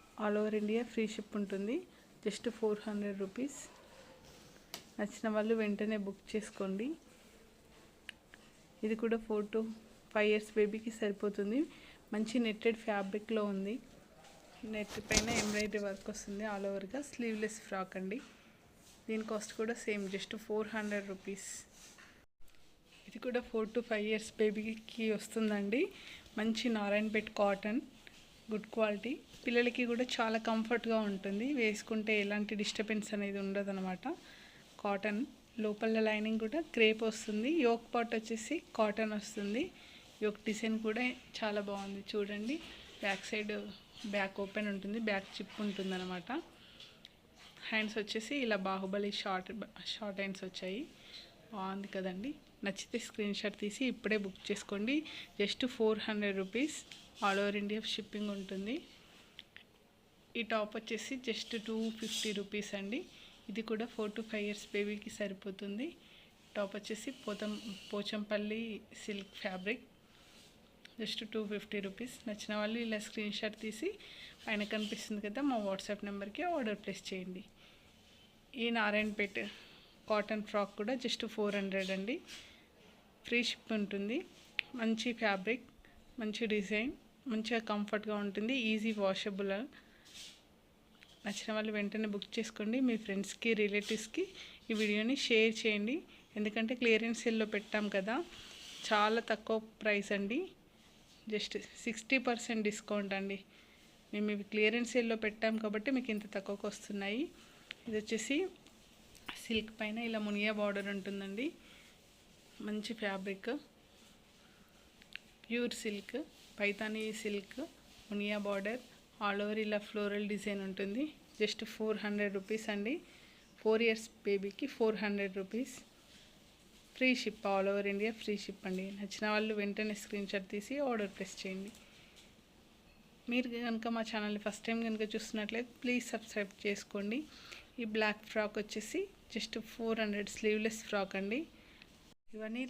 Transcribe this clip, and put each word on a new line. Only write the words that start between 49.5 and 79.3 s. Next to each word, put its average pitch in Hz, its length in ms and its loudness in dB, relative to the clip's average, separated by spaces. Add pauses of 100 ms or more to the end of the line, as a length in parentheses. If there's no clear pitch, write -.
షార్ట్ 202 280 -4
హ్యాండ్స్ 196 260 -4
వచ్చాయి. 190 340 -4 (720)
బాగుంది 196 420 -4
కదండి. 190 360 -2 (340)
నచ్చితే 196 400 -2
స్క్రీన్ 208 320 0
షాట్ 208 240 0
తీసి 208 200 0 (100)
ఇప్పుడే 214 320 2
బుక్ 190 140 -6 (100)
చేసుకోండి. 208 460 0 (440)
just 208 240 2 (120)
ఫోర్ 220 300 6
హండ్రెడ్ 208 360 2
రూపీస్, 233 360 0 (500)
all 196 160 6
over 202 180 4
India 208 200 -2 (120)
షిప్పింగ్ 208 420 -4
ఉంటుంది. 196 400 -4 (1600)
ఈ 233 80 -2 (100)
టాప్ 214 260 0
వచ్చేసి 220 360 -4 (120)
just 214 260 -4 (140)
టూ 226 80 -2 (240)
ఫిఫ్టీ 220 400 -2
రూపీస్ 208 400 -4
అండి. 202 220 -4 (500)
ఇది 214 200 -4
కూడా 220 240 0
ఫోర్ 214 220 -2
to 233 140 -4
ఫైవ్ 208 160 0
ఇయర్స్ 208 180 -4 (100)
బేబీకి 208 440 0
సరిపోతుంది. 202 720 -4 (640)
టాప్ 202 240 -2
వచ్చేసి 214 340 -6 (120)
పోతం-, 208 360 -2 (300)
పోచంపల్లి 208 720 -2 (400)
సిల్క్ 202 400 -6
ఫ్యాబ్రిక్, 196 420 -2 (1160)
just - 220 -2 (120)
టూ 220 80 2 (100)
ఫిఫ్టీ 208 360 -2
రూపీస్. 233 280 -8 (140)
నచ్చిన 208 320 -4
వాళ్ళు 220 240 0
ఇలా 220 220 0
స్క్రీన్ 208 320 -2
షాట్ 214 260 -2
తీసి 220 240 -2 (560)
పైన 208 180 0 (100)
కనిపిస్తుంది 214 540 -2
కదా 240 220 -2
మా 240 80 2 (100)
WhatsApp 190 420 -2
నెంబర్కి 202 340 -4 (100)
ఆర్డర్ 214 320 0
ప్లేస్ 190 240 -6
చేయండి. 185 340 -6 (1200)
ఈ - 20 4 (140)
నారాయణపేట్ 208 600 2 (680)